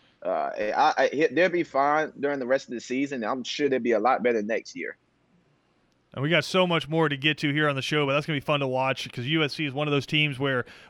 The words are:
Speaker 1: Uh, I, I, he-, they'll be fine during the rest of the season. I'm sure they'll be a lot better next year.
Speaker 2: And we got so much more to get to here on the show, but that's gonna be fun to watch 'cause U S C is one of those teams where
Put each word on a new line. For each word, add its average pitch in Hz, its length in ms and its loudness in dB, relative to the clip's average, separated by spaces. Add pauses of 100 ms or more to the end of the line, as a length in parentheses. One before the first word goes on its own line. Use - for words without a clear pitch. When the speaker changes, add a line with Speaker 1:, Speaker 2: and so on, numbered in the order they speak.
(240)
Speaker 1:
Uh, 80 320 -2
I, 110 400 2
I, 127 160 4
he-, 151 140 2
they'll 160 220 2
be 170 160 0
fine 147 560 0
during 143 180 -2
the 127 80 -4
rest 135 220 0
of 123 60 -8
the 113 60 -8
season. 131 440 -4
I'm 123 180 -2
sure 143 260 -2
they'll 131 120 2
be 117 120 2
a 110 60 4
lot 120 240 2
better 117 180 2
next 104 360 -6
year. - 200 -10 (1160)
Speaker 2:
And 127 80 -6
we 147 60 -2
got 160 160 2
so 185 220 2
much 160 220 0
more 160 200 2
to 143 80 -2
get 147 220 0
to 147 140 0
here 151 160 2
on 139 60 0
the 131 80 -4
show, 151 240 0
but 135 60 0
that's 143 140 0
gonna 156 100 -2
be 135 40 -2
fun 147 200 -2
to 139 80 -2
watch 131 420 -2
'cause 123 140 -8
U 156 180 2
S 143 120 0
C 160 100 -4
is 139 80 -4
one 147 160 -4
of 143 40 0
those 139 120 2
teams 151 340 0
where 131 280 -2 (240)